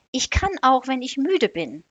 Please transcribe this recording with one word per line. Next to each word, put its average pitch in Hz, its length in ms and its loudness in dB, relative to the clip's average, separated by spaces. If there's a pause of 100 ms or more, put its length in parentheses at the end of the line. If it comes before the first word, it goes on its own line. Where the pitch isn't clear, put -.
(100)
ich - 200 -4
kann - 200 0 (120)
auch, 262 260 4
wenn 262 120 -2
ich 254 160 -8
müde 285 320 2
bin 156 420 -6